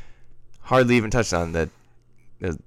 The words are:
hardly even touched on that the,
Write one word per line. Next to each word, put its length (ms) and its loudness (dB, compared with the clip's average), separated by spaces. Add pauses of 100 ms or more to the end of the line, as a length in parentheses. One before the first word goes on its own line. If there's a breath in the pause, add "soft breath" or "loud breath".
(600 soft breath)
hardly 360 4
even 140 0
touched 220 0
on 180 0
that 180 0 (720)
the, 280 -4